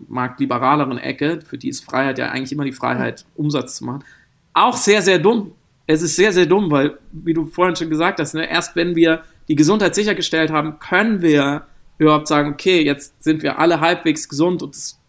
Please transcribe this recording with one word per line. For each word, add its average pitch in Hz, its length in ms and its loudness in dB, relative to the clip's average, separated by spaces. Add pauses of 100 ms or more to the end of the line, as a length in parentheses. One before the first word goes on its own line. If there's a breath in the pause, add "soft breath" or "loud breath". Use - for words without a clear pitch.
marktliberaleren 131 880 -2
Ecke, 147 460 -4
für - 140 -14
die - 100 -8
ist - 160 -10
Freiheit 131 340 -4
ja 123 120 -4
eigentlich 131 220 -8
immer 143 120 -6
die 135 80 -6
Freiheit, 123 520 -6 (100)
Umsatz 147 420 -4
zu - 80 -12
machen, 127 200 -10 (500 loud breath)
auch 240 220 2
sehr, 202 260 2
sehr 180 160 4
dumm. 202 340 2 (360)
Es 156 140 2
ist 160 120 -2
sehr, 196 180 4
sehr 175 140 4
dumm, 185 240 2
weil, 143 260 0 (140)
wie 160 240 -4
du 160 100 -2
vorhin 175 300 0
schon 165 160 -6
gesagt 170 300 0
hast, 151 140 -4
ne, 160 140 -4
erst 165 280 -4
wenn 170 180 0
wir 165 300 2 (240 loud breath)
die 156 80 2
Gesundheit 175 400 4
sichergestellt 170 560 0
haben, 151 260 -4
können 202 440 0
wir 147 440 2 (320)
überhaupt 151 300 2
sagen, 147 240 0
okay, 175 320 2
jetzt - 360 -4
sind 156 220 -2
wir 147 160 -4
alle 160 220 4
halbwegs 165 480 0
gesund 165 340 0
und - 140 -14
es - 320 -14